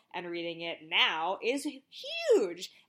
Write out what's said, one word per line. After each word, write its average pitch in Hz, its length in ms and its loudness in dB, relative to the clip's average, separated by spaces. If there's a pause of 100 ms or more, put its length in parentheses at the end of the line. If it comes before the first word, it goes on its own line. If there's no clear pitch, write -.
(140)
and 175 160 -8
reading 170 300 -6
it 170 180 -6 (100)
now 180 540 2
is 277 220 0
huge. 294 1040 0 (180)